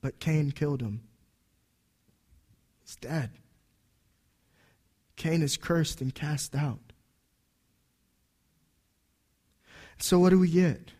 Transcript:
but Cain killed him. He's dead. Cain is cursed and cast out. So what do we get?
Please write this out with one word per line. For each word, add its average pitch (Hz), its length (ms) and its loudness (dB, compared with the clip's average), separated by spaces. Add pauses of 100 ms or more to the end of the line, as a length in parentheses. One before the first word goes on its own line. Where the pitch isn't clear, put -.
but - 180 -8
Cain 156 320 0
killed 143 300 -4
him. 110 200 -8 (1800)
He's - 140 -20
dead. 135 340 -6 (1800)
Cain 165 260 -2
is 143 160 -2
cursed - 440 -2
and 131 120 -6
cast 147 420 -8
out. 135 240 -4 (3250)
So - 220 2
what 180 120 8
do 185 80 8
we 185 100 4
get? 170 500 0